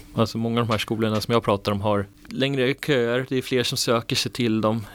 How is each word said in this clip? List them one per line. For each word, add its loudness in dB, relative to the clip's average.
Alltså 0
många 0
av 0
de -2
här 2
skolorna 0
som -4
jag 4
pratar 0
om -2
har 0
längre 0
köer, 0
det 0
är 2
fler 0
som -2
söker 0
sig -2
till 0
dem. 0